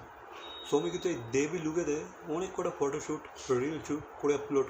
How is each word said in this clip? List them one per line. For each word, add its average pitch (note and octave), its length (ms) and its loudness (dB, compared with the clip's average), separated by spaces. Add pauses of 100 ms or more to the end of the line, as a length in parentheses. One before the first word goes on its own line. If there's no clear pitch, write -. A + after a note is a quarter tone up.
(720)
সৌমি D#3+ 200 4
কিন্তু F3+ 180 0
এই D#3+ 100 0 (140)
দেবী D3+ 260 4
লুকেতে D#3 460 2 (240)
অনেক F3 280 -2
কটা F3 220 2
ফটোশ্যুট, D3 720 -2
রিল C3+ 340 2
শ্যুট D3 180 -2 (180)
করে C#3+ 140 6
আপলোড C3+ 360 2